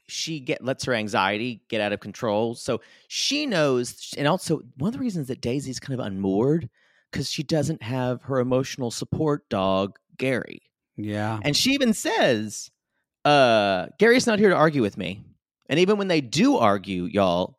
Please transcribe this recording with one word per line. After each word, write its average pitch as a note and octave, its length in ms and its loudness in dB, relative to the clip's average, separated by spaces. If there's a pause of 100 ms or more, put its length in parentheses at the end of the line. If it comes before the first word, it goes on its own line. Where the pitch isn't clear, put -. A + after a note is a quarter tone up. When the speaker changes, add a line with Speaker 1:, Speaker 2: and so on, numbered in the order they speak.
Speaker 1:
she D#3+ 320 -8
get, B2+ 240 -6
lets B2+ 220 -4
her C3 80 0
anxiety G#2+ 760 -2
get A2 120 -4
out G#2 120 -2
of G2+ 80 -4
control. A2 560 -2
So A#2 240 -4 (260)
she D4 400 -4
knows, C#3 720 0
and C#3+ 80 0
also E3 360 0 (140)
one C#3+ 120 -4
of A#3+ 60 -4
the C#4 40 -10
reasons F3+ 300 -4
that B2 120 -8
Daisy's B2+ 380 -4
kind B2+ 220 -8
of A2+ 40 -8
unmoored, G#2 640 0 (440)
'cause - 180 -6
she - 140 -6
doesn't D#3 400 -2
have B2+ 380 -4
her C3+ 180 -2
emotional B2+ 500 -2
support D3 580 -4
dog, F#2+ 520 0 (160)
Gary. G#2+ 460 -4 (340)
Speaker 2:
Yeah. G#2+ 480 -4
Speaker 1:
And D3 120 0
she B3+ 180 2
even C4 200 2
says, C3+ 800 -2 (520)
uh, A2+ 640 4 (140)
"Gary's A#3 260 4
not G#3+ 140 2
here G#3 100 6
to C3 60 4
argue D3 260 4
with G2+ 140 0
me." F#2+ 260 -6 (460)
And D3 100 2
even F#3+ 180 4
when G3 120 -2
they E3 120 2
do D#3+ 360 2
argue, G2 480 2
y'all, F2+ 540 0